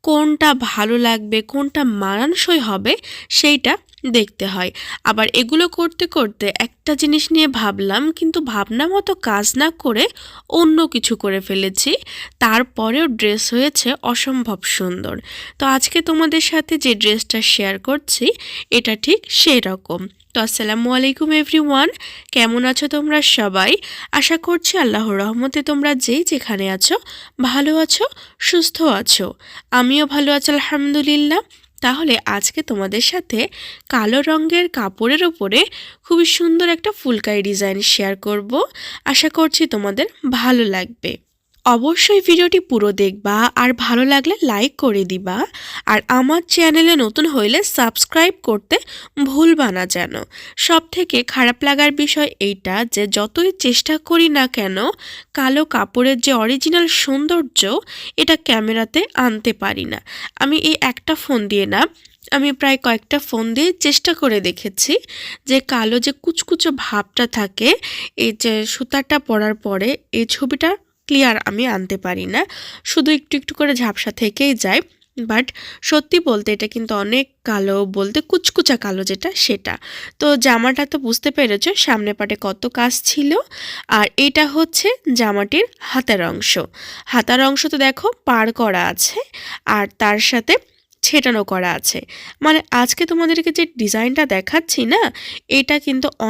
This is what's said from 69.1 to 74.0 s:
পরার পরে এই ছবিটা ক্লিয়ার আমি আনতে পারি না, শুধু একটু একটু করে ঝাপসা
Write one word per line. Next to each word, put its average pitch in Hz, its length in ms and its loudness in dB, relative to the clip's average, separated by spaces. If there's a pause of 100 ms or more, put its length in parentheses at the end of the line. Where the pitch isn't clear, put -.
পরার 214 260 0 (100)
পরে 196 240 -2 (300)
এই 226 80 0 (100)
ছবিটা 285 340 0 (380)
ক্লিয়ার 269 280 4 (120)
আমি 214 160 -2 (120)
আনতে 185 280 -6
পারি 185 300 -4
না, 294 80 0 (480)
শুধু 302 280 2
একটু - 220 -6
একটু - 180 -14
করে 294 220 2
ঝাপসা 220 300 -2 (100)